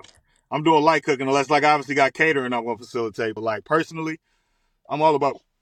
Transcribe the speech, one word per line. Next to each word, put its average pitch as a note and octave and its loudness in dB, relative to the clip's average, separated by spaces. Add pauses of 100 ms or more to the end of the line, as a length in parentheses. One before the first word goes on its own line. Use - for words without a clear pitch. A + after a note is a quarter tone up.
(520)
I'm C#3+ -4
doing D#3 4
light D#3 2
cooking, C3+ -2
unless, C3+ 0
like, D3 4
I D3+ 4
obviously C#3+ -2
got C3+ 2
catering C#3 0
I'm A#2 -4
gonna A#2 -4
facilitate. A2+ -6
But, A2 -10
like, G#2+ -4
personally, D#3+ -4 (680)
I'm D3 -4
all D#3 4
about C#3 -2 (220)